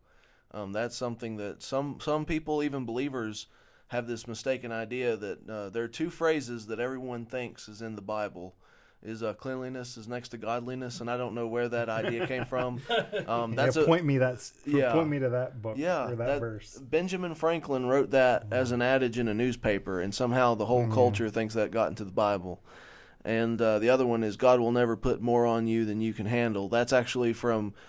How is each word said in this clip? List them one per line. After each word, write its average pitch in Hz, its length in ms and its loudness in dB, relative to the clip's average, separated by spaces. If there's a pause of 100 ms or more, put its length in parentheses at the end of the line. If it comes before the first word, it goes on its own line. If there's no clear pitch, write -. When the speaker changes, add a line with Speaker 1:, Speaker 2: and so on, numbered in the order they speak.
(500)
Speaker 1:
Um, 98 220 -8
that's 117 240 -2
something 113 420 -6
that 101 240 -8
some, 139 360 -4
some 151 280 -2
people, 156 360 -2
even 139 220 -2
believers, 120 600 -4 (420)
have 120 180 -4
this 117 200 -6
mistaken 123 460 -4
idea 113 460 -2
that, 98 320 -8
uh, 104 180 -8
there 117 160 -2
are 117 40 -6
two 156 200 -4
phrases 139 600 -2
that 110 120 -4
everyone 123 460 -4
thinks 123 420 -8
is 107 140 -14
in 113 120 -8
the 107 60 -10
Bible, 98 540 -6 (480)
is, 110 200 -10
uh, 107 120 -2
"Cleanliness 127 640 -8
is 110 100 -14
next 123 220 -8
to 120 80 -12
godliness," 120 640 -6
and 117 80 -4
I 123 80 -2
don't 117 160 -4
know 117 120 -2
where 120 220 0
that 117 220 -2
idea 117 360 -2
came 123 200 -4
from. 123 380 -2
Speaker 2:
<laughs> 208 420 -2
Speaker 1:
Um, 117 260 0
Speaker 2:
Yeah, 117 40 -2
Speaker 1:
that's 131 200 4
a 156 80 6
Speaker 2:
point 165 220 4
me 139 120 4
that 127 160 2
s-, - 200 -14 (100)
Speaker 1:
Yeah. 139 280 2
Speaker 2:
point 156 180 4
me 143 80 0
to 131 100 0
that 123 320 -2
book 110 160 -6
Speaker 1:
Yeah, 147 320 0
Speaker 2:
or 123 80 -4
that 117 100 -2
Speaker 1:
that 139 140 0
Speaker 2:
verse. 110 380 -8
Speaker 1:
Benjamin 170 560 -2
Franklin 156 500 0
wrote 131 280 4
that 127 380 6
as 123 220 2
an 120 80 0
adage 123 380 2
in 120 100 2
a 107 60 0
newspaper, 107 640 0
and 98 140 -2
somehow 123 400 4
the 104 100 -2
whole 120 220 4
Speaker 2:
Mm. 110 80 0
Speaker 1:
culture 117 340 4
thinks 110 260 -2
that 107 160 2
got 110 180 2
into 101 160 -6
the 92 80 -10
Bible. 98 500 0 (600)
And, 113 360 0
uh, 110 180 4
the 113 120 4
other 131 160 6
one 117 180 2
is, 104 140 -2
"God 127 200 8
will 117 140 2
never 120 240 2
put 123 240 0
more 120 240 4
on 113 220 2
you 113 180 2
than 107 160 -2
you 110 140 0
can 104 120 -4
handle." 113 440 0
That's 120 240 2
actually 120 400 2
from 110 400 -2 (140)